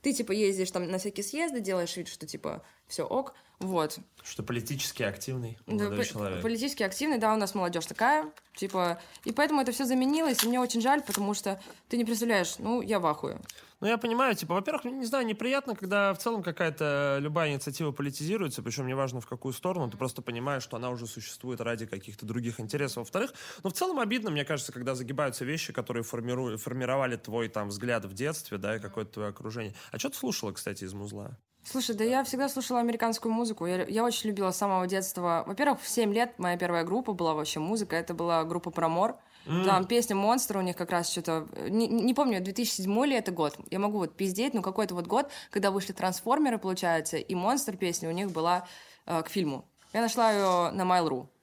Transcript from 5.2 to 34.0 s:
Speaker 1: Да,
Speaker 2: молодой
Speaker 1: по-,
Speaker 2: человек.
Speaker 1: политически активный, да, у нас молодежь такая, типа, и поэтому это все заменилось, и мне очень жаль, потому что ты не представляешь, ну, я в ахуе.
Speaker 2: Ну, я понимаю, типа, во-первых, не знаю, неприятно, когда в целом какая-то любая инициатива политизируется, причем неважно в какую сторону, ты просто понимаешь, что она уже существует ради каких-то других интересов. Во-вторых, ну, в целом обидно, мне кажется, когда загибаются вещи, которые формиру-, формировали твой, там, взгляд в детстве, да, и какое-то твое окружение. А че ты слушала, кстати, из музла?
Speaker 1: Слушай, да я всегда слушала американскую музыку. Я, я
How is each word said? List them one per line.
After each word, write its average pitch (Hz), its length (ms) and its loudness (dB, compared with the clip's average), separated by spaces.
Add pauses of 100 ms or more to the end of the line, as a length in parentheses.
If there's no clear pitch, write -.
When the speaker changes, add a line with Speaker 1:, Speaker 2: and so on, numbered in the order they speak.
Speaker 1:
Да, - 80 -4
Speaker 2:
молодой 208 240 0
Speaker 1:
по-, 247 60 2
Speaker 2:
человек. 92 380 -4
Speaker 1:
политически 233 420 -2
активный, 254 340 0
да, 214 160 4
у - 20 2
нас 196 200 0
молодежь 175 300 0
такая, 294 400 4 (280)
типа, 180 460 0 (240)
и - 80 -2
поэтому 294 280 4
это 247 120 2
все 269 120 -2
заменилось, 262 600 4
и 226 40 2
мне 247 120 2
очень 240 200 0
жаль, 277 220 4
потому 202 320 0
что 196 260 -4 (280)
ты 240 80 0
не 240 80 4
представляешь, 220 560 2
ну, 233 220 0
я 202 180 2
в 170 60 0
ахуе. - 320 -2 (420)
Speaker 2:
Ну, 196 80 0
я 233 100 4
понимаю, 233 380 4
типа, 160 180 -2
во-первых, 247 300 0
не 254 220 -4
знаю, 247 200 2
неприятно, 247 480 0
когда 196 400 2
в - 40 -8
целом 226 260 -2
какая-то 147 760 2
любая 151 300 2
инициатива 143 400 -2
политизируется, 147 720 -2
причем 127 240 -4
неважно 131 340 -2
в - 60 -14
какую 131 260 -6
сторону, 175 380 -2
ты 104 60 -12
просто 123 260 -4
понимаешь, 127 400 -2
что - 140 -10
она 123 140 -4
уже 120 180 -6
существует 120 520 -10
ради 113 260 -2
каких-то 101 380 -10
других 117 360 -4
интересов. 123 380 -2
Во-вторых, 202 360 -2 (300)
ну, 190 60 0
в - 20 -8
целом 359 260 0
обидно, 220 320 0
мне 147 140 0
кажется, 143 280 -4
когда 127 220 -4
загибаются 127 500 -2
вещи, 156 280 -4
которые 117 320 -2
формиру-, 120 540 -2
формировали 127 580 0
твой, 113 320 -2
там, 101 200 -2
взгляд 110 360 0
в 95 100 -8
детстве, 139 440 -4
да, 104 180 -2
и - 40 -4
какое-то 107 320 -6
твое 104 180 -4
окружение. 110 440 -8 (160)
А - 80 -8
че - 120 -2
ты - 60 -14
слушала, 151 360 -4
кстати, 98 320 -6
из 95 100 -8
музла? 101 420 -8 (280)
Speaker 1:
Слушай, 233 320 -2
да 214 80 0
я 254 200 4
всегда 269 240 0
слушала 254 320 0
американскую 226 520 0
музыку. 220 340 0
Я, 185 180 2
я 220 200 2